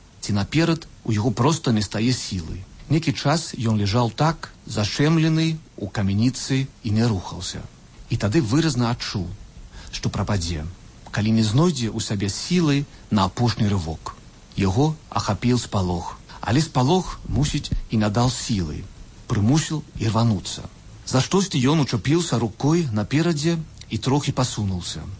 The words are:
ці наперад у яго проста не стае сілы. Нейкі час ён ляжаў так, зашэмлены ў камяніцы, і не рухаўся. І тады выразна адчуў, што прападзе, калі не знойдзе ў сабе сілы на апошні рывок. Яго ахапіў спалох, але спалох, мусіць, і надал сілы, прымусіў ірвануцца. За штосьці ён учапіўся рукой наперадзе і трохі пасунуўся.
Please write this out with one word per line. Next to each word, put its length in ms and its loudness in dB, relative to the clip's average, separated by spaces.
ці 160 -2
наперад 500 2
у 100 0
яго 160 2
проста 420 2
не 100 4
стае 300 0
сілы. 460 -6
Нейкі 260 2
час 420 0
ён 220 2
ляжаў 300 2
так, 400 0
зашэмлены 800 2
ў 120 -6
камяніцы, 760 0
і 80 -6
не 180 4
рухаўся. 540 -4
І 80 0
тады 240 2
выразна 500 2
адчуў, 340 -6
што 200 -4
прападзе, 560 -2
калі 280 2
не 80 4
знойдзе 440 2
ў 120 -4
сабе 260 -2
сілы 560 2
на 200 4
апошні 400 0
рывок. 440 -4
Яго 360 2
ахапіў 500 0
спалох, 600 -2
але 200 2
спалох, 580 2
мусіць, 440 0
і 120 2
надал 280 2
сілы, 520 -2
прымусіў 520 2
ірвануцца. 680 0
За 140 2
штосьці 380 0
ён 140 4
учапіўся 520 0
рукой 540 0
наперадзе 680 0
і 80 -2
трохі 340 0
пасунуўся. 680 -4